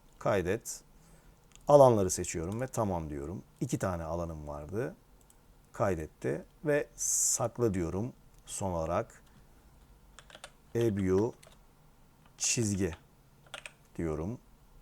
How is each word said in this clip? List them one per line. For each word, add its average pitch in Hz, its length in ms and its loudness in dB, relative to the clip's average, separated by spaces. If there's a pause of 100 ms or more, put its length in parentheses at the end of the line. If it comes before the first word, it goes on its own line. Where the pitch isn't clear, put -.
(200)
Kaydet. 101 640 -2 (840)
Alanları 123 420 8
seçiyorum 90 520 -4
ve 131 60 -6
tamam 90 420 -2
diyorum. 73 340 -8 (180)
İki 139 160 -4
tane 87 260 -2
alanım 82 440 -6
vardı. 85 480 -8 (760)
Kaydetti 101 720 -2 (200)
ve 147 300 0
sakla - 760 0
diyorum. 92 400 -4 (320)
Son - 260 -6
olarak 85 500 -2 (1500)
Ebu 101 580 2 (1040)
çizgi 98 540 0 (1080)
diyorum. 82 420 -4 (420)